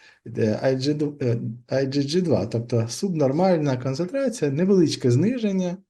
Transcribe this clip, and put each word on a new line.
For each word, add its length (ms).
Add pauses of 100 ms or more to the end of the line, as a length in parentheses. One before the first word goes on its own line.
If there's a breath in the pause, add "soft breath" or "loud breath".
(260 loud breath)
е, 380
I 140
G, 440
е, 160 (300)
I 200
G 100
G 240
два, 240
тобто 440
субнормальна 880
концентрація, 720
невеличке 600
зниження 680 (120)